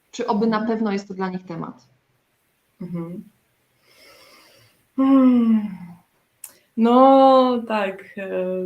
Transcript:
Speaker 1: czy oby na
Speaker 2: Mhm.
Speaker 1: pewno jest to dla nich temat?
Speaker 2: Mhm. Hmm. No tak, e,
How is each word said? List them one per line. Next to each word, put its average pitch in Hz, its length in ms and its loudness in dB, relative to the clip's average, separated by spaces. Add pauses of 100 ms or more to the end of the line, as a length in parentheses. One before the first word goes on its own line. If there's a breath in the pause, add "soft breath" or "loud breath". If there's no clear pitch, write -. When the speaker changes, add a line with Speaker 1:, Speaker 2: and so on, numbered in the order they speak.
(100)
Speaker 1:
czy - 160 -10
oby 220 200 -2
na 220 120 -2
Speaker 2:
Mhm. 226 180 -6
Speaker 1:
pewno 214 160 -4
jest 196 160 -8
to 196 60 -14
dla 185 140 -8
nich 180 180 -12
temat? 165 400 -14 (960)
Speaker 2:
Mhm. 175 440 -12 (1700 soft breath)
Hmm. 247 720 4 (1080 loud breath)
No 254 920 4
tak, 196 360 -6 (120)
e, 190 140 -12 (360)